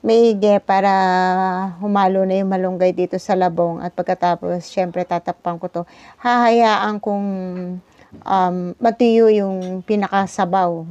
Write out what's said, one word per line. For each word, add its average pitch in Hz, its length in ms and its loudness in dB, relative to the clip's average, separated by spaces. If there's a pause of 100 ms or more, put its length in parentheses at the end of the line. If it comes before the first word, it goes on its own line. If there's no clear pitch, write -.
maigi 214 640 4
para 196 240 2 (880)
humalo 190 480 0
na 190 160 0
yung 190 80 -2
malunggay 185 400 0
dito 180 320 -4
sa 190 160 -2
labong. 170 420 0
At 175 140 -10
pagkatapos, 175 720 -2
syempre, 180 400 -4
tatakpan 175 560 -6
ko 180 80 -8
to. 170 120 -8 (360)
Hahayaan 233 800 2
kong, 202 280 -4 (1000)
um, 185 300 0 (260)
matuyo 226 480 4
yung 190 560 -2
pinakasabaw. 190 1040 -2